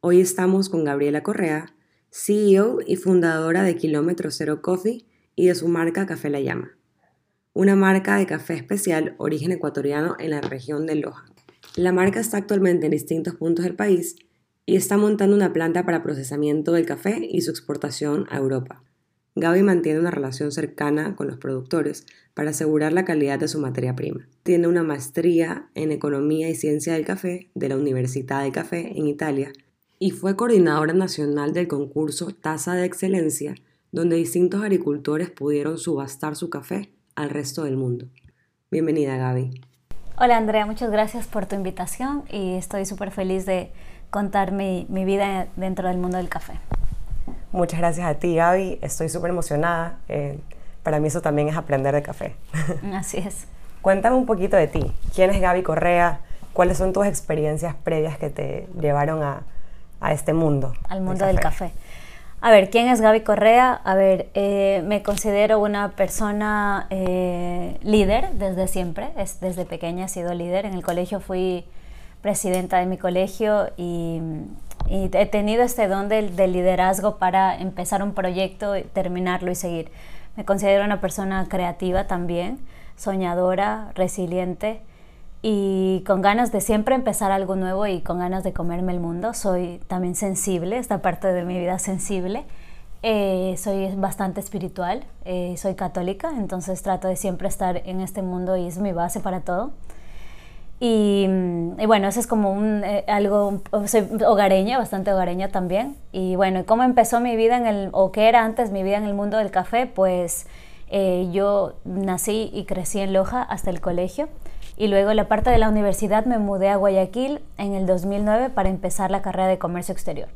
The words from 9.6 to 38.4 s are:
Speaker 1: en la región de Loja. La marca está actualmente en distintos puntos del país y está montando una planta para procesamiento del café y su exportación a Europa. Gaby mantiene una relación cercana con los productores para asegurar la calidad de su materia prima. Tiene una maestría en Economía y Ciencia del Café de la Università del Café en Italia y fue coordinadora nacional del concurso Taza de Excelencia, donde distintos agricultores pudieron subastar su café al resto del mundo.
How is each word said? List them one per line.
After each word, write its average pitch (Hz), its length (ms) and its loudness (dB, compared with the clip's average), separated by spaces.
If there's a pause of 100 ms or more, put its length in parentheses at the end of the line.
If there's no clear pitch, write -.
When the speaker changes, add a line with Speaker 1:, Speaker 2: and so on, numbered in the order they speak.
Speaker 1:
en 156 140 -4
la 147 100 -4
región 135 420 -6
de 156 120 -2
Loja. 131 280 -6 (500)
La 180 160 2
marca 190 300 4
está 220 160 -2
actualmente 190 480 2
en 156 80 2
distintos 165 440 -2
puntos 170 280 0
del 175 120 -2
país 196 400 2 (500)
y - 100 4
está 202 220 2
montando 208 360 4
una 190 200 4
planta 165 320 0
para 165 160 0
procesamiento 147 680 -2
del 170 120 4
café 180 420 -4
y 185 140 0
su - 100 -2
exportación 147 760 -4
a - 80 -8
Europa. 131 460 -4 (540)
Gaby 175 260 4
mantiene 165 380 4
una 175 100 0
relación 143 420 -4
cercana 151 640 -2
con 143 120 -6
los 131 100 -10
productores 139 680 -4 (300)
para 151 160 -2
asegurar 156 420 0
la 185 140 2
calidad 143 320 0
de 151 100 -2
su 151 100 -4
materia 127 380 -2
prima. - 320 -8 (140)
Tiene 175 260 4
una 175 140 4
maestría 165 920 0
en 156 180 -2
Economía 147 580 -2
y 156 40 -2
Ciencia 156 380 -2
del 156 140 -2
Café 185 480 -6
de 139 160 -4
la 135 60 -2
Università 135 640 -2
del 135 120 -2
Café 165 460 -6
en 151 80 0
Italia 143 440 -2 (500)
y 185 100 2
fue 190 260 -2
coordinadora 165 560 4
nacional 151 640 0
del 170 140 0
concurso 147 640 -4
Taza 156 420 -4
de 180 100 0
Excelencia, 160 680 -2 (380)
donde 165 240 2
distintos 180 440 2
agricultores 170 720 0
pudieron 147 480 -2
subastar 147 560 -4
su 180 160 -8
café 180 420 -8 (220)
al 147 160 -4
resto 151 320 -6
del 135 140 -2
mundo. 123 300 -4 (640)